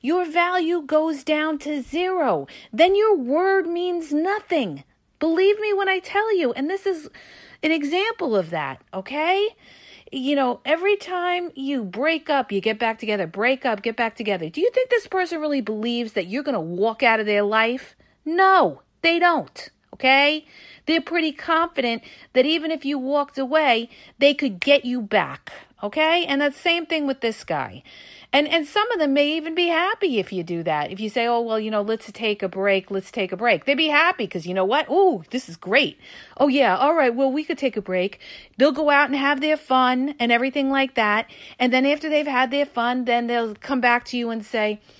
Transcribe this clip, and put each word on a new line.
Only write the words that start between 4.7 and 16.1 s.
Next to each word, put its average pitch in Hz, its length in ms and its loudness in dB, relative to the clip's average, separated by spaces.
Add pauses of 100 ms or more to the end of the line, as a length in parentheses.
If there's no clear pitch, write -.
Believe 370 400 2
me 427 140 -2
when 392 160 0
I 381 100 0
tell 415 360 -2
you, 302 180 0
and 269 180 -4
this 392 160 -4
is 330 240 -4 (500)
an 311 120 2
example 330 640 -2
of 170 140 0
that, 147 300 -6 (140)
okay? 311 540 -2 (640)
You 269 240 -2
know, 247 280 0
every 359 320 2
time 359 600 -4
you 269 260 -4
break 269 480 -4
up, 269 220 0
you 196 80 0
get 214 180 -2
back 226 220 -2
together, 208 260 -2
break 240 400 -2
up, 214 160 -2
get 226 140 -4
back 226 180 -2
together. 190 340 -4
Do 285 120 -8
you 453 100 0
think 508 200 0
this 453 180 0
person 349 320 -2
really 294 200 -2
believes 220 520 -4